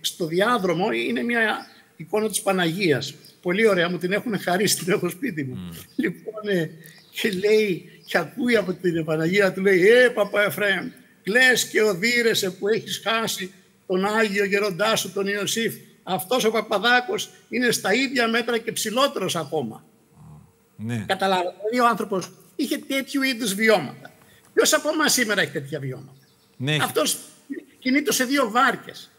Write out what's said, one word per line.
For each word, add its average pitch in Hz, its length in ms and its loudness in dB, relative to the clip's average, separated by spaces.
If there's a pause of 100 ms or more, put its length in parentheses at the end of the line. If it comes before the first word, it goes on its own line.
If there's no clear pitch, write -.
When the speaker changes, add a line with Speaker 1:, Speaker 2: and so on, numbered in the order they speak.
Speaker 1:
στο - 240 -6
διάδρομο 190 640 0
είναι 240 320 -2
μια 233 420 -2 (300)
εικόνα 214 340 -2
της 208 120 -4
Παναγίας. 170 720 0 (280)
Πολύ 196 260 2
ωραία, 180 220 4
μου 180 80 -2
την 180 140 -4
έχουν 202 280 -2
χαρίσει, 185 440 0
την 180 100 -2
έχω 175 160 0
σπίτι 165 340 -6
μου. 127 120 -8
Speaker 2:
Μμμ. 90 140 -10 (260)
Speaker 1:
Λοιπόν, 208 540 -6
ε, 165 200 0 (420)
και - 200 -4
λέει, 208 580 0 (160)
και - 120 -4
ακούει 202 380 -2
από 185 180 0
την 165 320 -2
Παναγία, 175 480 2
του 190 80 -6
λέει, 190 260 6
«Ε, 247 220 8
Παπα 208 340 0
Εφραίμ, 190 440 0 (360)
κλαις 247 420 4
και 233 160 0
οδύρεσαι 214 720 2
που 202 160 -6
έχεις - 360 -2
χάσει 202 480 -4 (360)
τον 185 180 0
Άγιο 208 400 2
Γεροντά 202 500 0
σου, 185 160 -4
τον 196 160 -2
Ιωσήφ. 202 460 -2 (300)
Αυτός 190 420 -2
ο 220 60 4
Παπαδάκος 226 800 0 (200)
είναι 240 220 0
στα 196 220 0
ίδια 247 340 0
μέτρα 233 300 0
και 226 140 -4
ψηλότερος 220 640 0
ακόμα». 143 480 -4 (1000)
Speaker 2:
Ναι. 117 260 -4
Speaker 1:
Καταλάβατε, 185 520 0
δηλαδή 226 200 -2
ο 240 100 4
άνθρωπος 202 420 -2 (240)
είχε 285 220 -4
τέτοιου 269 460 -4
είδους 233 300 -2
βιώματα. 190 580 2 (420)
Ποιος - 200 4
από 294 160 0
εμάς 311 240 2
σήμερα 214 280 0
έχει 139 100 -2
τέτοια 147 280 -6
βιώματα; - 480 -12 (300)
Speaker 2:
Ναι, 135 140 -2
έχει. 151 120 0
Speaker 1:
Αυτός - 340 0 (640)
κινείται 285 340 0
σε 262 100 0
δύο 262 280 0
βάρκες. 240 680 0